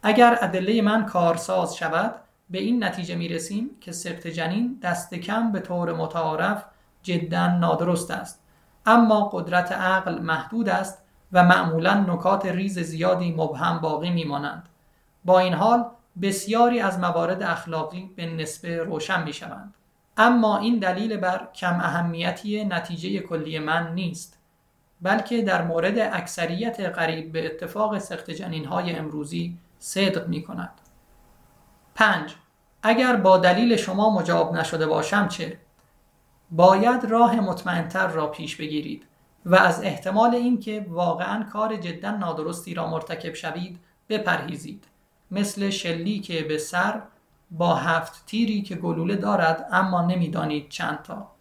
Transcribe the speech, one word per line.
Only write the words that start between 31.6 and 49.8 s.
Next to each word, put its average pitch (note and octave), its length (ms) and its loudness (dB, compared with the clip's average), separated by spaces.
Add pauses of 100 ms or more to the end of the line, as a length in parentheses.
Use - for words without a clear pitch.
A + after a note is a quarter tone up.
پنج، F3+ 400 2 (480)
اگر A#3+ 340 4
با F#3 220 6
دلیل G3+ 380 4
شما G3+ 340 2
مجاب E3+ 440 0
نشده D#3+ 320 0
باشم D#3+ 420 0
چه؟ - 300 -8 (920)
باید G3 540 6
راه A#3 360 4
مطمئن‌تر F3+ 640 -2
را D#3+ 200 -2
پیش D3+ 300 -8
بگیرید D3+ 500 -6 (400)
و F3+ 100 6
از F#3 280 4
احتمال G3+ 500 2
اینکه A3 540 -2
واقعاً F3 640 -2
کار G#3+ 240 -2
جداً F3 340 -8
نادرستی E3+ 640 -6
را E3+ 120 -4
مرتکب E3 480 -8
شوید F3 460 -10 (280)
بپرهیزید، - 760 -4 (460)
مثل G3 400 -2
شلیک E3+ 800 -4
به D3+ 100 -2
سر G3 440 -2 (480)
با E3+ 240 2
هفت D#3+ 520 -2
تیری G#3+ 360 0
که G3 120 -8
گلوله E3+ 420 -2
دارد F3+ 560 0
اما F#3 300 2